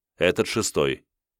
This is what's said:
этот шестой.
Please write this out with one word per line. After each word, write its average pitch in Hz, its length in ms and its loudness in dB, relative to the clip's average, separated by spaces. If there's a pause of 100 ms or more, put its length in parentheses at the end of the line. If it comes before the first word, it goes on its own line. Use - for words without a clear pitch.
(180)
этот 90 280 2
шестой. 73 580 -2 (360)